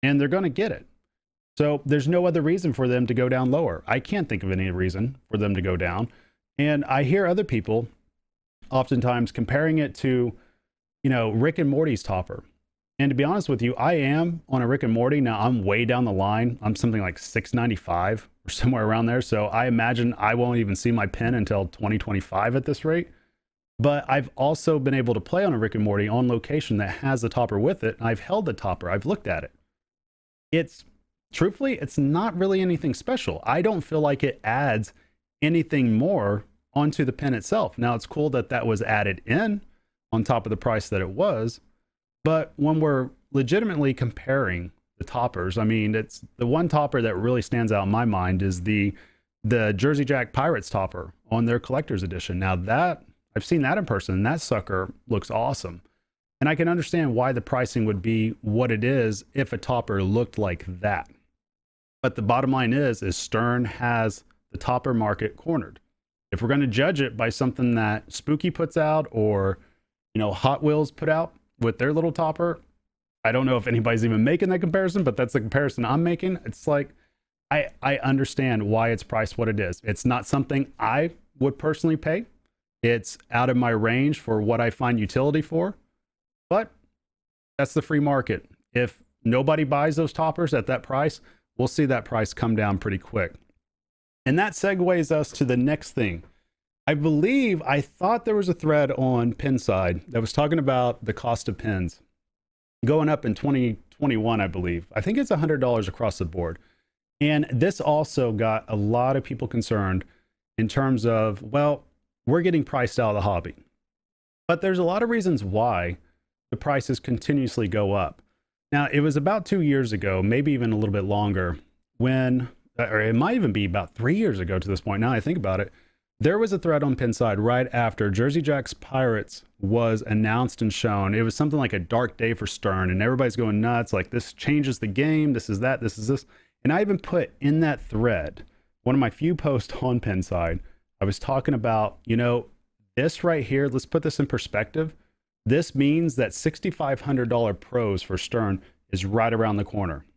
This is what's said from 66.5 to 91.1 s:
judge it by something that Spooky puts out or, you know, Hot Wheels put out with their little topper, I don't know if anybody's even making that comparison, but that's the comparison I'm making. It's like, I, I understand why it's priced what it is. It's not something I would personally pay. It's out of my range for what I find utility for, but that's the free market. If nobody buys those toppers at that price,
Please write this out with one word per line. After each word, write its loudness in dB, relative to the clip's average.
judge 0
it -2
by 0
something 0
that -2
Spooky -2
puts -4
out 2
or, 0
you 0
know, 0
Hot 0
Wheels 2
put -6
out 0
with 0
their 0
little 0
topper, -2
I 4
don't 2
know 4
if -2
anybody's 2
even 4
making 4
that 2
comparison, 0
but 2
that's -2
the 2
comparison 0
I'm 2
making. -2
It's -8
like, 0
I, 0
I 0
understand 0
why 2
it's -2
priced -4
what 2
it 0
is. -4
It's -4
not 2
something 0
I 0
would 0
personally 2
pay. -2
It's 0
out 2
of 2
my 2
range 2
for 0
what 2
I 2
find 0
utility 0
for, -2
but 0
that's -2
the 2
free 0
market. 0
If -2
nobody 2
buys 0
those 0
toppers -2
at 0
that -2
price, -2